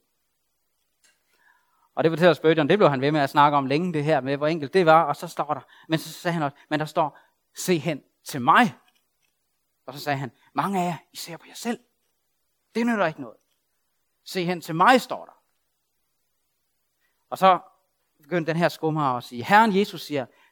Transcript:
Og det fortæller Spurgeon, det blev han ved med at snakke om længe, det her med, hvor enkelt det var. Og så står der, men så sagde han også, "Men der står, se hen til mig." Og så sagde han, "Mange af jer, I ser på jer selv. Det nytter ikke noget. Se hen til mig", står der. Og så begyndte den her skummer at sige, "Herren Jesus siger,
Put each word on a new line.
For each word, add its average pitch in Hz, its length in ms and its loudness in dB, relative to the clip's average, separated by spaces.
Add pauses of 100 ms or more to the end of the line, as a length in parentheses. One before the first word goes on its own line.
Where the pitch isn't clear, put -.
(2000)
Og 135 80 -2
det 160 80 4
fortæller 160 220 4
Spurgeon, 160 360 2
det 185 100 2
blev 170 100 6
han 131 120 -4
ved 143 100 0
med 156 80 0
at 139 100 0
snakke 147 280 4
om 135 80 -2
længe, 160 280 -2
det 147 100 -4
her 151 180 0
med, 139 160 -4
hvor 147 100 -2
enkelt 156 260 -4
det 185 120 4
var. 160 180 6
Og 143 120 -4
så 175 120 -14
står 151 260 -6
der, 131 80 -10 (280)
men 160 100 0
så 160 140 -16
sagde 175 200 -6
han 165 100 -2
også, 139 140 -6 (120)
"Men 151 100 -2
der 156 60 -6
står, 156 340 -4 (340)
se 185 240 -2
hen 143 260 -6 (200)
til - 180 -10
mig." 170 320 6 (1120)
Og 123 80 -16
så 143 60 -14
sagde 139 200 -4
han, 131 120 -8 (220)
"Mange 185 280 -2
af 175 40 -2
jer, 170 120 -6 (140)
I - 60 -20
ser 165 200 -14
på - 100 -20
jer - 60 -20
selv. - 260 -8 (960)
Det 233 100 -2
nytter 220 200 0
ikke 156 160 -6
noget. 113 160 -16 (880)
Se 185 220 -6
hen 175 160 -4
til 160 140 -8
mig", 185 260 6
står 98 240 -10
der. - 160 -20 (1900)
Og 127 80 -12
så 180 220 4 (600)
begyndte 165 300 -4
den 156 60 -4
her 170 120 2
skummer 156 320 -4
at 127 220 -2
sige, 120 200 -12
"Herren 202 320 4
Jesus 196 260 -2
siger, 139 240 -6 (260)